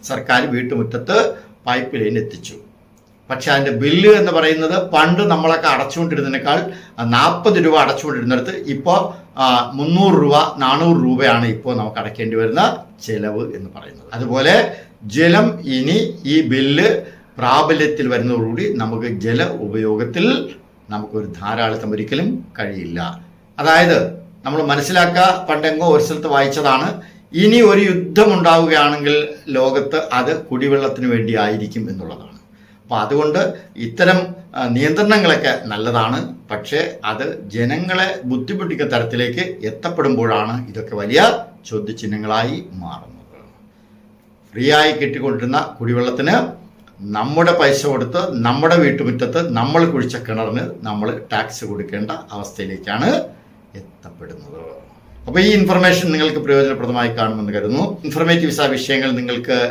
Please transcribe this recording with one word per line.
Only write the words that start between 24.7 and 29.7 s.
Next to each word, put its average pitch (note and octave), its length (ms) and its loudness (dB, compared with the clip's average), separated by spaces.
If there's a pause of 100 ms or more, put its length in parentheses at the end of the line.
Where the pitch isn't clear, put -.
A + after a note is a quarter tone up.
മനസ്സിലാക്കുക, F3 800 2
പണ്ടെങ്ങോ D#3 460 0
ഒരു D3 120 4
സ്ഥലത്ത് D3+ 280 -4
വായിച്ചതാണ്, C#3 520 2 (560)
ഇനി A3+ 160 8 (120)
ഒരു G3 180 6
യുദ്ധം G#3 480 4
ഉണ്ടാവുകയാണെങ്കിൽ D3+ 800 4 (420)
ലോകത്ത് C#3 420 0 (200)